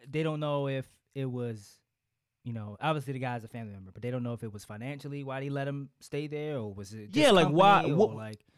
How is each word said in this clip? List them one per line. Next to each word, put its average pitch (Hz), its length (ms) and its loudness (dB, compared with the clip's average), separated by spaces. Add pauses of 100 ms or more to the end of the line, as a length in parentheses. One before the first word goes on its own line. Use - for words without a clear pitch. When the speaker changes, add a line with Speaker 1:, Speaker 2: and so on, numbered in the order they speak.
Speaker 1:
they 151 160 -2
don't 156 160 -2
know 143 280 0
if 135 180 -4 (280)
it 135 160 -4
was 120 460 -8 (720)
you 120 60 -8
know, 104 280 -8
obviously 147 320 -2
the 131 60 -6
guy's 123 260 -4
a 110 40 -16
family 113 240 -12
member, 95 200 -16
but 110 100 -16
they 120 80 -4
don't 123 120 -4
know 120 100 -4
if 113 120 -8
it 110 80 -8
was 101 120 -14
financially 139 600 -10
why 135 160 -6
they 139 100 -6
let 139 160 -2
him 139 240 -6 (100)
stay 147 280 -6
there, 151 300 -6
or 107 140 -6
was 98 220 -12
it 107 160 -14
just 190 60 -2
Speaker 2:
Yeah, 285 160 8
like, 170 160 8
why, 185 340 8
Speaker 1:
company, 143 100 2
or, 147 40 2
Speaker 2:
what 208 200 6
Speaker 1:
like, 107 280 -12 (140)